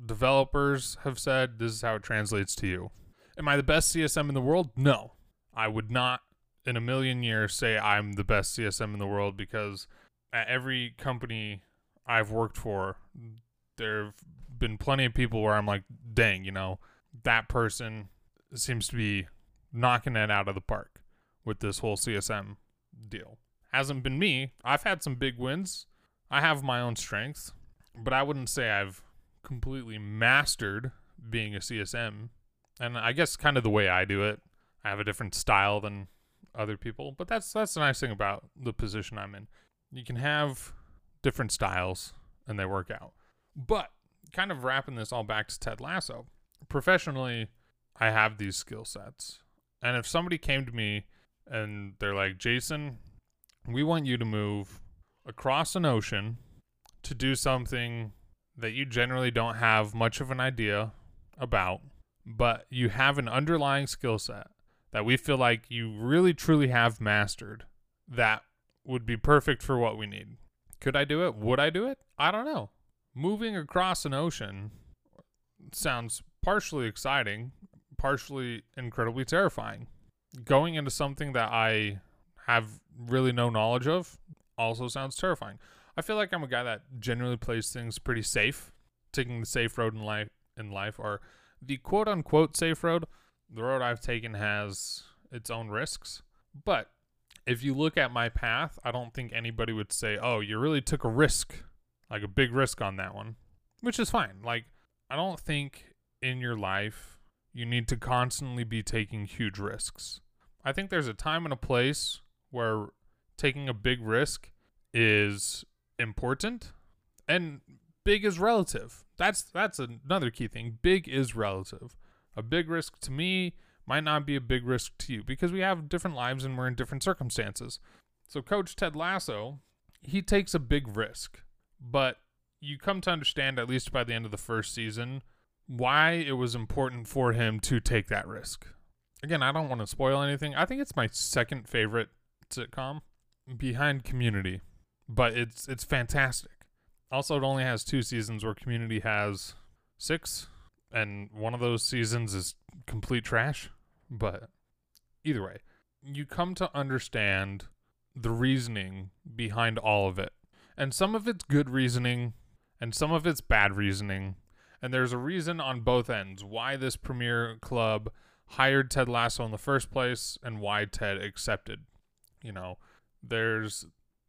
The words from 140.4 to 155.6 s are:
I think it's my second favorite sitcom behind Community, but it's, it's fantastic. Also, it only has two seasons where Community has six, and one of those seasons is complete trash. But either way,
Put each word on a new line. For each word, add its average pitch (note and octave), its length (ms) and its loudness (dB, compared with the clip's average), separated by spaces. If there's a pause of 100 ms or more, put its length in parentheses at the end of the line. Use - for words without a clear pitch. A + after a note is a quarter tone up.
I D#3+ 120 2
think C4 140 -2
it's - 160 -4
my A#2 100 4
second - 640 -2
favorite A2 420 0 (400)
sitcom C3+ 500 -8 (560)
behind C3+ 480 0
Community, G#2 560 0 (480)
but A#2 280 4
it's, A#2+ 320 -4
it's C3 160 -6
fantastic. C3 840 0 (440)
Also, C#3 260 0
it C3+ 80 2
only C3+ 200 2
has B2 200 0
two C3+ 180 0
seasons A2 420 -4
where G#2+ 100 -2
Community A2+ 460 -2
has G#2 540 -2 (420)
six, - 520 -4 (440)
and G#2 400 -4
one A2 220 -4
of A#2+ 60 -4
those A#2+ 240 2
seasons A2+ 500 0
is F#2 200 -4 (320)
complete A2+ 380 -2
trash. B2 460 0 (380)
But G#2 420 -4 (720)
either C3 180 0
way, F#2+ 160 -10 (420)